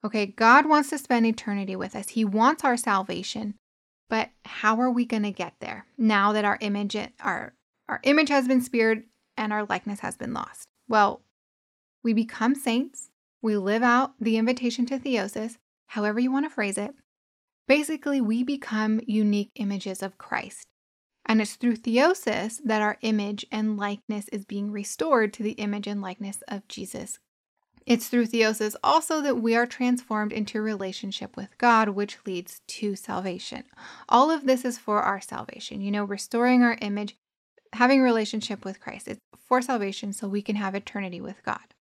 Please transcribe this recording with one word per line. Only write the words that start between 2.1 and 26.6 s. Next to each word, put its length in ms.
wants 400
our 140
salvation, 760
but 200
how 340
are 100
we 160
gonna 260
get 280
there 280
now 340
that 140
our 160
image, 340
our, 340
our 140
image 260
has 180
been 140
smeared 420
and 160
our 140
likeness 340
has 160
been 180
lost? 360
Well, 340
we 100
become 420
saints. 540
We 140
live 260
out 360
the 180
invitation 500
to 100
theosis, 600
however 340
you 120
wanna 180
phrase 300
it. 160
Basically, 520
we 240
become 600
unique 480
images 480
of 160
Christ. 460
And 120
it's 140
through 220
theosis 880
that 160
our 200
image 500
and 260
likeness 520
is 160
being 260
restored 640
to 100
the 80
image 340
and 160
likeness 460
of 200